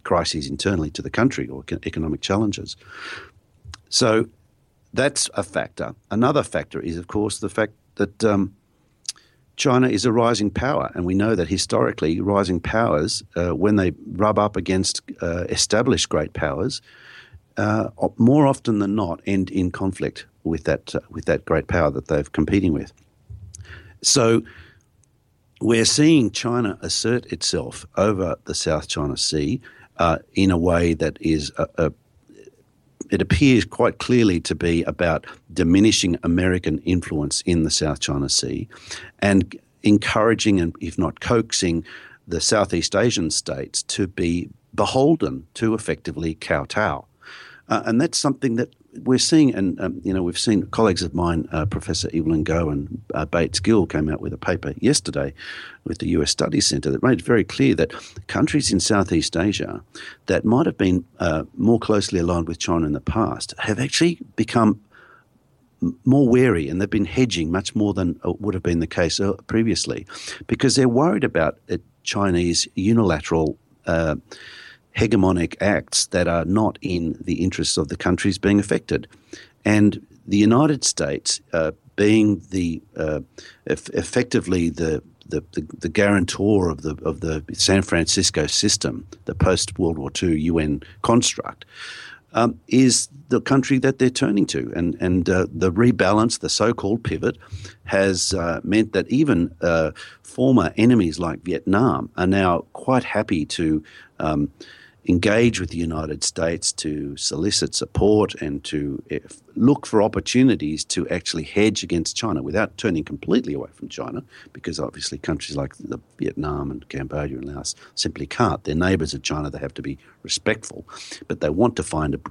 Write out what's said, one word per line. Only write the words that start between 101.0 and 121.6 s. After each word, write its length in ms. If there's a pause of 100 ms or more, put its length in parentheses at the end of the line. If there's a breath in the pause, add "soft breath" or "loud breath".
like 240
Vietnam 720
are 120
now 460
quite 300
happy 420
to, 380 (360 loud breath)
um, 320 (580 loud breath)
engage 520
with 80
the 80
United 440
States, 520
to 420
solicit 580
support 680
and 240
to, 440
eh, 100 (360)
look 300
for 160
opportunities 800
to 240
actually 360
hedge 380
against 360
China 260
without 340
turning 280
completely 480
away 200
from 140
China, 340 (300 loud breath)
because 300
obviously 360
countries 380
like 220
the 200 (220)
Vietnam 520
and 180
Cambodia 480
and 100
Laos 260 (220 loud breath)
simply 320
can't. 380
They're 100
neighbours 380
of 100
China. 260
They 100
have 160
to 60
be 160 (260 soft breath)
respectful. 640 (440 loud breath)
But 100
they 100
want 280